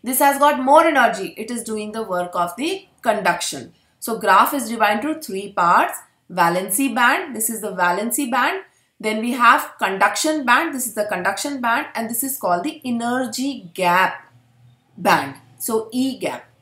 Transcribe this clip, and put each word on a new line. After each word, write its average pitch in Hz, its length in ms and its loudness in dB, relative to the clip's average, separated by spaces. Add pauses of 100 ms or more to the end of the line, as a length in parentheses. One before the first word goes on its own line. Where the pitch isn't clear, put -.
this 247 160 -4
has 277 200 4
got 277 220 4
more 285 240 8
energy, 233 520 2
it 226 140 -10
is 233 120 -6
doing 214 300 -8
the 226 100 -6
work 180 320 -4
of 175 220 -2
the 349 320 -6 (140)
conduction. 185 680 -2 (280)
So 220 180 -6
graph 202 360 4
is 240 140 -4
divided 220 400 0
into 311 120 -4
three 196 320 -8
parts. 196 460 2 (300)
Valency 185 640 0
band, 262 420 2
this 220 140 -4
is 220 120 -6
the 208 140 -6
valency 202 540 0
band. 277 360 0 (360)
Then 220 200 -2
we 240 120 -2
have 262 460 2
conduction 208 640 0
band, 277 300 2
this 254 120 -6
is 220 80 -10
the 208 120 -2
conduction 202 540 -4
band, 240 340 0
and 226 160 -6
this 240 120 -4
is 269 160 -6
called 180 260 0
the 302 200 -6
energy 240 880 -4
gap 180 600 0 (680)
band. 160 380 2 (220)
So 220 340 -2
E 254 260 -2
gap. - 320 -8 (120)